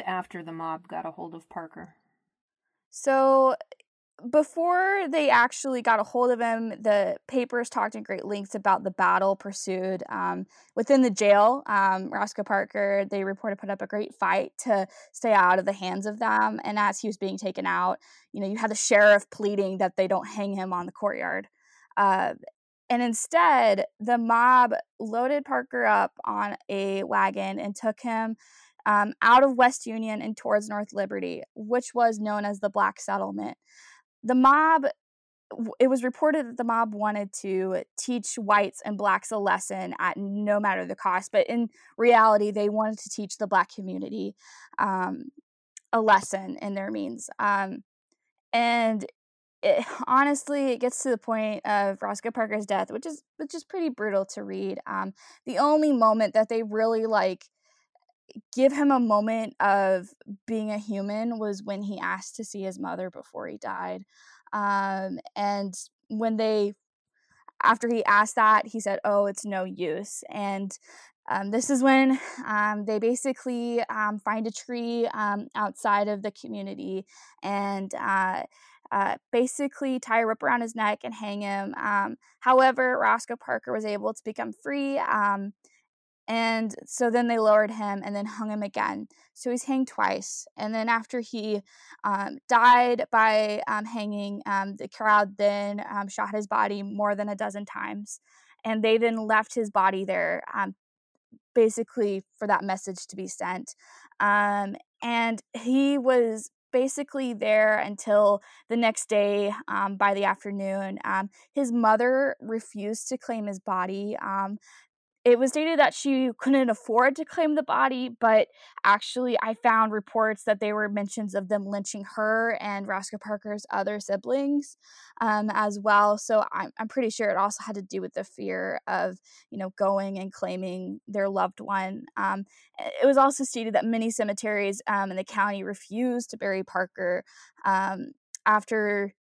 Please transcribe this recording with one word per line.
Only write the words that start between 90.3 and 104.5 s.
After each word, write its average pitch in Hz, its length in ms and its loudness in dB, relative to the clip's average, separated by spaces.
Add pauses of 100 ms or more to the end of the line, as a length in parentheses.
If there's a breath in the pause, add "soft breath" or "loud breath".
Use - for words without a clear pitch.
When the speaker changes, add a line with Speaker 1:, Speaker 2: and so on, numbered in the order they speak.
Speaker 2:
And 214 200 -6
then 220 120 -2
after 233 340 -2
he, 214 420 -6 (400 loud breath)
um, 202 340 -2 (100)
died 247 640 6
by, 214 560 2
um, 214 180 -4
hanging, 208 600 -8
um, 196 300 -2
the - 120 -12
crowd 208 500 2
then, 202 520 0
um, 202 180 -4
shot 202 280 -6
his 214 100 -4
body 202 380 0
more 202 320 -2
than 208 140 -4
a 202 60 -4
dozen 202 300 -6
times. 208 540 -10 (440 soft breath)
And 220 200 -2
they 226 160 6
then 226 260 2
left 220 300 2
his 220 160 -2
body 190 340 2
there, 175 380 -2 (100)
um, 196 220 -4 (800)
basically 220 680 0 (140)
for 208 100 -8
that 196 160 2
message 190 440 -6
to - 80 -18
be 190 100 -8
sent. 180 480 -8 (460 loud breath)
Um, 202 560 2 (260)